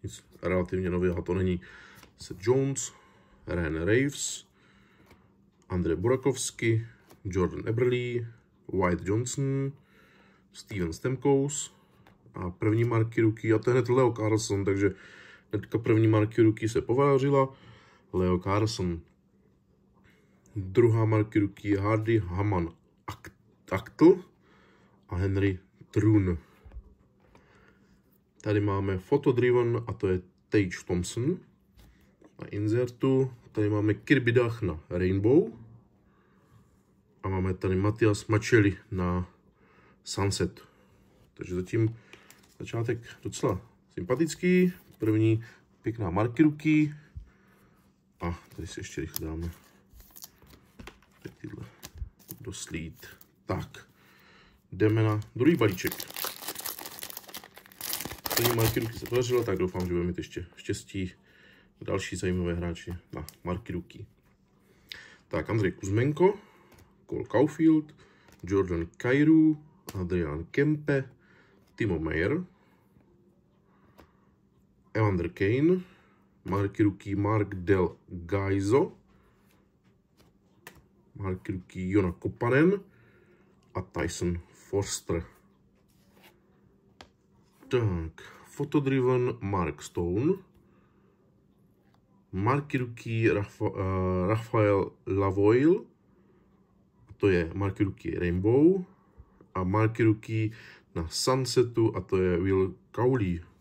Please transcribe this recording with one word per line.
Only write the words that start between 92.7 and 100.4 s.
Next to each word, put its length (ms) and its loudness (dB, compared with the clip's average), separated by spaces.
rookie 560 0
Rafa-, 420 -4
eh, 520 0
Rafael 640 2
Lavoil, 800 4
to 100 2
je 260 2
marky 300 -2
rookie 360 -6
Rainbow, 680 2
A 60 -4
marky 400 0
rookie 460 0